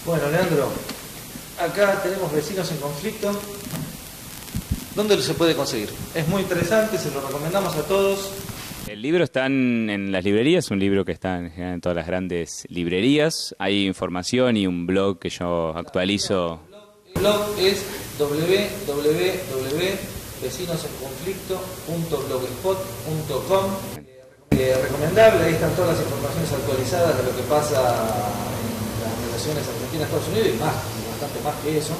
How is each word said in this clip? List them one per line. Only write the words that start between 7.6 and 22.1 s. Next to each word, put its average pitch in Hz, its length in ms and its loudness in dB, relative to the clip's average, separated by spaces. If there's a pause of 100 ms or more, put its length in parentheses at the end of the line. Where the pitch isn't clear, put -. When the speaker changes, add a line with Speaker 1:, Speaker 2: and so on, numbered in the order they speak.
Speaker 1:
a 151 100 0
todos. 196 460 2 (540)
Speaker 2:
El 107 160 -8
libro 165 200 4
está 131 240 2
en, 123 420 2
en 98 220 -2
las 92 140 0
librerías, 127 460 4
un 98 100 2
libro 98 240 4
que 87 80 -4
está 90 260 -4
en 85 120 -8
general 90 240 -6
en 87 60 -6
todas 87 140 -2
las 82 120 -2
grandes 90 640 -4
librerías. 110 920 0
Hay 98 280 2
información 95 680 0
y 98 100 2
un 87 200 0
blog 95 340 2
que 90 80 -6
yo 85 480 0
actualizo. 90 840 0 (540)
Speaker 1:
El 165 60 -2
blog 208 260 2 (120)
es 190 260 2 (340)
w 165 480 2 (200)
w 151 460 2 (200)
w 156 460 -2 (440)
vecinosenconflicto 160 1200 -6 (240)
punto 160 400 -2